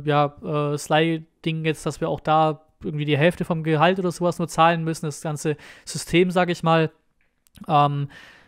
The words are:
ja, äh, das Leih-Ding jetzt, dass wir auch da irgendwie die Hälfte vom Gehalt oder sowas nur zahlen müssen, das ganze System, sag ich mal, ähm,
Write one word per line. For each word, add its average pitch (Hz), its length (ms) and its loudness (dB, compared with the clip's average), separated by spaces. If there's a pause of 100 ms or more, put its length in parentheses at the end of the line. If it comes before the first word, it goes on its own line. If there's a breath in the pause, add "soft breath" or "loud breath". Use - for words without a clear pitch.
ja, 147 160 2 (160)
äh, 147 300 -4
das 147 180 -6
Leih-Ding 160 760 -2
jetzt, 156 220 -2
dass 151 160 -6
wir 165 80 -2
auch 151 100 -4
da 156 460 2 (180)
irgendwie 151 220 -4
die 147 120 2
Hälfte 170 280 2
vom 160 180 -4
Gehalt 160 340 2
oder 180 140 -2
sowas 175 260 -2
nur 170 120 -4
zahlen 165 340 2
müssen, 160 220 -6
das 147 160 -8
ganze 151 340 -4 (300 loud breath)
System, 175 460 0
sag 175 180 2
ich 175 140 -6
mal, 165 280 2 (760)
ähm, 143 400 2 (380 loud breath)